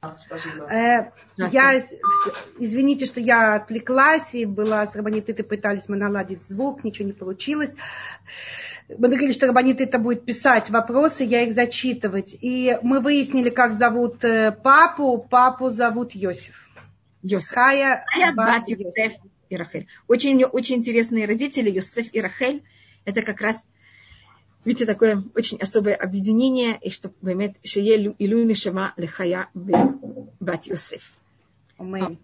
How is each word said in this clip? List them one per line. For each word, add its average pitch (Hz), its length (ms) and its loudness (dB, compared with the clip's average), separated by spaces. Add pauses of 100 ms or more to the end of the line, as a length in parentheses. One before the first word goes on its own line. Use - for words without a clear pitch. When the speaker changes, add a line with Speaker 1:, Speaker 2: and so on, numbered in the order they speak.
Speaker 1:
Э, 165 1080 -2 (240)
Speaker 2:
Здравствуйте. 180 160 -4
Speaker 1:
я 262 300 6
с-, 254 100 -14 (680)
извините, 262 480 0
что 254 140 -8
я 226 360 4
отвлеклась, 262 800 2
и 240 100 -2
была 214 420 0
с 208 80 -12
Рабанит 214 340 -4
Итой, 214 160 -6
пытались 208 440 -4
мы 202 80 -4
наладить 196 480 -4
звук, 262 400 -6
ничего 208 220 -6
не 196 60 -6
получилось. 262 640 -8 (1120)
Мы 247 200 0
договорились, 262 260 2
что 262 140 2
Рабанит 254 320 2
Ита 254 180 0
будет 240 260 -2
писать 233 460 2
вопросы, 240 540 2
я 240 180 2
их 226 120 -2
зачитывать. 240 840 -2
И 254 420 0
мы 254 180 2
выяснили, 269 500 2
как 240 240 2
зовут, 240 500 0
э, 220 280 2
папу. 277 760 4
Папу 254 420 4
зовут 233 440 -2
Йосиф. 185 540 -8 (540)
Speaker 2:
Йосиф. 185 320 -4
Speaker 1:
Хая 269 520 2
Speaker 2:
Хая 330 280 2
Speaker 1:
бат 226 260 2
Speaker 2:
бат - 80 -12
Speaker 1:
Йосиф. 202 180 -6
Speaker 2:
Йосеф 220 260 -4 (360)
и - 80 -8
Рахель. - 300 -10 (220)
Очень 262 260 4
у - 40 6
нее 262 100 4
очень 254 280 -2
интересные 233 500 0
родители, 226 440 0
Йосеф 190 420 -6
и 220 80 -2
Рахель. 247 420 -4 (420)
Это 208 180 -4
как 208 180 -8
раз, 220 280 -4 (960)
видите, 233 220 -2
такое 214 360 2 (120)
очень - 240 -4
особое 202 360 0
объединение, 226 840 0
и - 100 -8
что, - 300 -12
באמת, 190 440 -4
шее 208 320 2
лю-, 208 220 -2
илу 220 260 2
нишама 196 520 0
лехая 175 580 -4
бе 185 200 -4 (680)
бат 170 260 -6
Йосеф. - 480 -12 (640)
Speaker 1:
Аминь. 185 460 -8